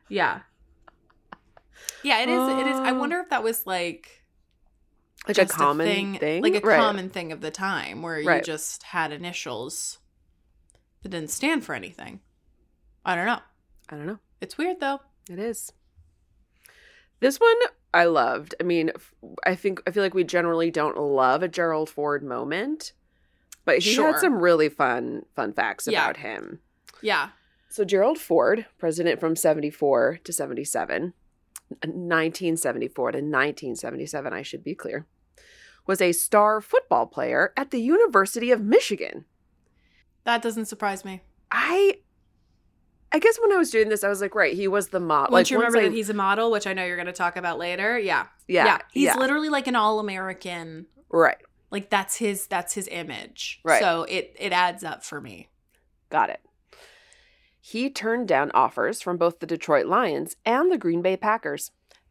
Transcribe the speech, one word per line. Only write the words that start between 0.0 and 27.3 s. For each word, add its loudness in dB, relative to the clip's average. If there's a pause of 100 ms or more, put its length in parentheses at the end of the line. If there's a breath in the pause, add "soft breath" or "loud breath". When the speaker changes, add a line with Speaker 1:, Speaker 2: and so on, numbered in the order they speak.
Speaker 1:
Yeah. -2 (1600 loud breath)
Yeah, 2
it 0
is. 2 (100)
It 0
is. 0
I 0
Speaker 2:
Oh. 0
Speaker 1:
wonder -2
if -8
that -2
was, -2
like, -6 (1040)
Speaker 2:
Like -2
a 10
Speaker 1:
just -4
Speaker 2:
common 2
Speaker 1:
thing, -2
Speaker 2:
thing? -2
Speaker 1:
like 2
a 0
Speaker 2:
Right. 4
Speaker 1:
common 0
thing -10
of -14
the -8
time -6
where -6
you -4
Speaker 2:
Right. 2
Speaker 1:
just -8
had -6
initials -10 (1040)
that -14
didn't -8
stand -2
for -8
anything. -12 (840)
I -2
don't -2
know. -2 (520)
Speaker 2:
I -14
don't -12
know. -10 (200)
Speaker 1:
It's -14
weird -4
though. -4 (280)
Speaker 2:
It -12
is. -8 (1500 soft breath)
This 2
one 8 (380)
I 8
loved. 2
I -2
mean, 0
f-, -20 (300)
I 2
think, -4
I -4
feel 0
like 0
we 2
generally 0
don't -2
love 2
a -2
Gerald -2
Ford -4
moment, -6 (720)
but 4
he 2
Speaker 1:
Sure. 4
Speaker 2:
had 0
some 2
really 6
fun, -2 (100)
fun -4
facts -4
Speaker 1:
Yeah. 2
Speaker 2:
about -2
him. -12 (400)
Speaker 1:
Yeah. -2 (400)